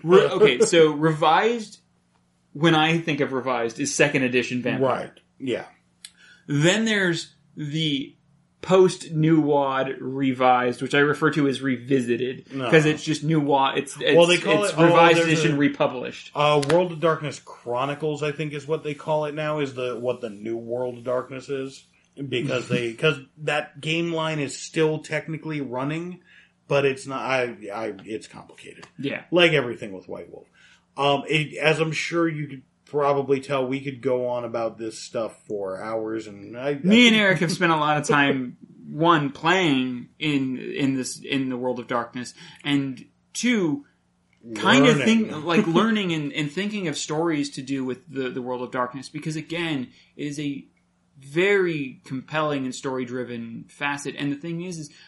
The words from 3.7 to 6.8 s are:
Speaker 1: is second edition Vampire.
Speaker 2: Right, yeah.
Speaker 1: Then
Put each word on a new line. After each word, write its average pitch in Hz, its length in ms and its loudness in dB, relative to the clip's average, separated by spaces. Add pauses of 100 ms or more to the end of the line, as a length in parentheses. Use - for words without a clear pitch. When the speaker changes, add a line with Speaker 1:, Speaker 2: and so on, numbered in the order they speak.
Speaker 1:
is 135 140 -4
second 147 280 4
edition 123 380 0
Vampire. 120 260 0 (120)
Speaker 2:
Right, - 220 -12 (180)
yeah. 113 260 -4 (840)
Speaker 1:
Then 175 380 2